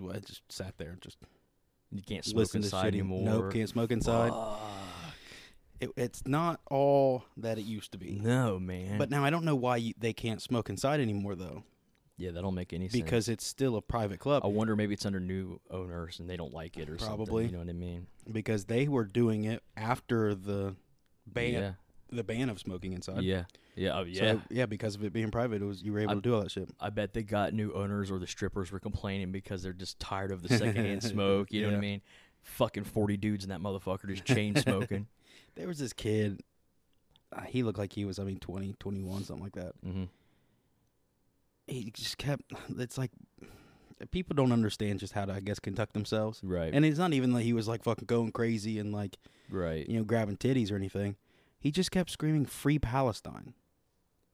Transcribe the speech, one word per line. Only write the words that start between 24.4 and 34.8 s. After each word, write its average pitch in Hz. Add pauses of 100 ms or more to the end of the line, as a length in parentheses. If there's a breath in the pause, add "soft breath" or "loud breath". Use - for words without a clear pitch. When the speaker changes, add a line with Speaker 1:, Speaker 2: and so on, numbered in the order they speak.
Speaker 1:
yeah, 123
because 107
of 104
it 101
being 110
private, 113
it 101
was, 98
you 104
were 104
able 104
Speaker 2:
I -
Speaker 1:
to 101
do 120
all 107
that 90
shit. 95 (100)
Speaker 2:
I 101
bet 104
they 113
got 104
new 107
owners 101
or 95
the 90
strippers 95
were 95
complaining 98
because 95
they're 92
just 92
tired 98
of 92
the 85
Speaker 1:
<laughs> 123
Speaker 2:
secondhand 107
smoke. 98
You 104
know 104
what 104
I 101
Speaker 1:
Yeah. 101
Speaker 2:
mean? 101 (440 soft breath)
Fucking 104
forty 101
dudes 104
in 95
that 95
motherfucker 98
just 95
chain 107
Speaker 1:
<laughs> -
Speaker 2:
smoking. 101 (500 soft breath)